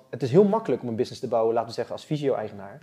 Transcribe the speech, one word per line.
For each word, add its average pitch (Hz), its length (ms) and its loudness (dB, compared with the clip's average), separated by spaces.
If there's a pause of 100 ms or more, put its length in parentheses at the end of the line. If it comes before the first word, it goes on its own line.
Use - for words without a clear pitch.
het 117 140 -6
is 123 80 -2
heel 180 120 8
makkelijk 202 380 2
om 120 60 -6
een 117 80 -4
business 110 260 -4
te 123 60 -8
bouwen, 113 260 2
laten 113 160 0
we 110 60 -10
zeggen 117 180 -6
als - 100 -10
fysio-eigenaar 110 800 -4